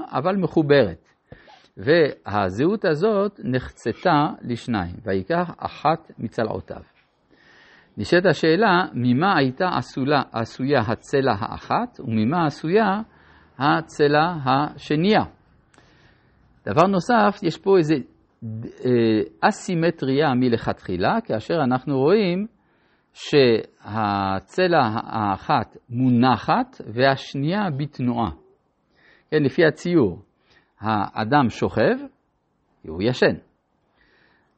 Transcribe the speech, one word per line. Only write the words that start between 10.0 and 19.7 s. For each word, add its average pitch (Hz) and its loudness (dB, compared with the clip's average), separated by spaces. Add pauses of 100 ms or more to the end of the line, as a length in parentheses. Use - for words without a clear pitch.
עשויה 127 -2
הצלע 120 0
האחת, - -6
וממה 117 0
עשויה 185 0 (580)
הצלע 151 2 (120)
השנייה? 151 0 (1400)
דבר 151 4
נוסף, 202 2
יש 165 -4
פה 196 4
איזה, 160 2 (880)
אה, 117 4 (200)
אסימטריה 165 0